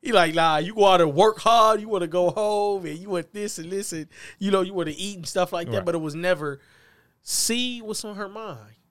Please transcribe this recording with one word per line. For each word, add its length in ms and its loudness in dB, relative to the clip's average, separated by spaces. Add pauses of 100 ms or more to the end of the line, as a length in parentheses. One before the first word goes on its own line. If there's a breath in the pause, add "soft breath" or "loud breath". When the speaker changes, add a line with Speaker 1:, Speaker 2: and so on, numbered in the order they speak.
Speaker 1:
he 120 -6
like, 220 4
"Nah, 240 4
you 140 -4
go 140 6
out 140 8
and 140 4
work 260 4
hard, 400 4
you 80 -12
wanna 180 -2
go 240 2
home, 560 -2
and 100 -8
you 140 -14
want 220 -6
this 260 -8
and 140 -12
this, 200 -8
and, 140 -10 (320 loud breath)
you 140 0
know, 80 4
you 120 -2
wanna 240 -4
eat 200 -10
and 100 -12
stuff 260 -2
like 160 -6
that," 100 -4
Speaker 2:
Right. 60 -6
Speaker 1:
but 120 -2
it 20 -2
was 160 -6
never, 460 -2 (640 soft breath)
"See 600 -2
what's 220 -8
on 120 -12
her 120 -10
mind. 480 -16 (140)